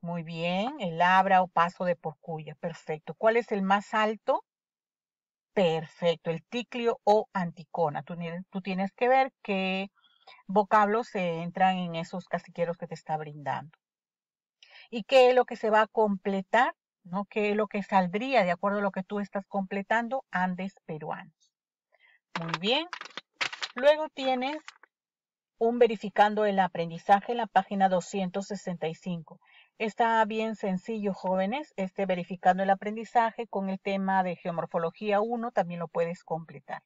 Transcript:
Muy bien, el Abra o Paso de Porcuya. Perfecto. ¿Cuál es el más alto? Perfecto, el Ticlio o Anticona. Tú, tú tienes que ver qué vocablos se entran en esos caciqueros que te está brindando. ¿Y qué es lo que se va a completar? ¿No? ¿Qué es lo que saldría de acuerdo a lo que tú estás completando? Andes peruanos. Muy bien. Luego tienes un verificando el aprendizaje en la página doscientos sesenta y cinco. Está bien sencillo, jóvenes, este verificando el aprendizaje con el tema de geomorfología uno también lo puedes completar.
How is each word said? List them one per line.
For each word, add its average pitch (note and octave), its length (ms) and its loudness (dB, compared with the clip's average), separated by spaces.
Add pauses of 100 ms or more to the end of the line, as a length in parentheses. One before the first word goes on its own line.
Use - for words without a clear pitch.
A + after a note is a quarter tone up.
Muy E3+ 200 -8
bien, F3 600 -4
el E3+ 200 -2
Abra F#3 400 6
o F#3 60 2
Paso F3 380 0
de F3+ 100 0
Porcuya. D#3 600 -12
Perfecto. D#3+ 600 -10
¿Cuál A3+ 220 2
es A#3 160 -2
el G3+ 80 0
más G3 320 0
alto? A3 500 0 (1080)
Perfecto, E3 760 0
el E3 140 -4
Ticlio A#3 640 -4
o G#3+ 260 4
Anticona. E3 720 -4
Tú, E3+ 140 -12 (320)
tú G3 120 -8
tienes F#3+ 300 -4
que - 160 -2
ver C4 240 4 (100)
qué F#3+ 480 -4 (560)
vocablos G#3 640 2
se F3 340 -4
entran F#3 360 0
en F3 180 -4
esos F3 320 -8
caciqueros E3+ 500 -4
que F3 100 -12
te E3 80 -10
está D#3 200 -8
brindando. D3 600 -8 (1120)
¿Y A3+ 140 -6
qué B3+ 260 8
es B3+ 60 6
lo B3 100 6
que A#3+ 100 -10
se A3 140 -2
va G#3+ 140 6
a A3 40 0
completar? G#3 880 0 (280)
¿No? F#3+ 220 -6
¿Qué G#3 260 -2
es G3+ 40 0
lo G#3 120 0
que G3+ 140 -6
saldría G#3 640 2
de F3+ 80 0
acuerdo G3+ 280 -2
a G3+ 40 -2
lo G3+ 80 0
que F#3+ 120 -6
tú G#3 180 -6
estás G3 260 -6
completando? A3 840 -4
Andes F#3 440 -4 (100)
peruanos. - 680 -12 (840)
Muy E3 200 -6
bien. B3+ 280 2 (840)
Luego D4+ 360 4
tienes C4 480 -2 (1000)
un A#3 200 2
verificando G#3+ 680 4
el G3 140 2
aprendizaje F3+ 720 0
en A#3 40 -4
la A#3 80 -2
página F#3+ 420 2
doscientos F#3 600 -2
sesenta F3+ 400 -6
y E3 80 -6
cinco. F3 440 -10 (380)
Está A3+ 480 2
bien A3 300 -4
sencillo, G3+ 580 -4
jóvenes, F#3+ 640 -2
este G3 320 -4
verificando F#3 560 0
el G#3+ 80 2
aprendizaje A3 760 -2
con G3 240 -6
el F#3+ 100 -6
tema F#3+ 440 0
de F3+ 140 -4
geomorfología E3+ 840 -2
uno A#3 300 -4
también F3 280 -2
lo E3+ 80 -6
puedes E3+ 360 -4
completar. D#3+ 640 -10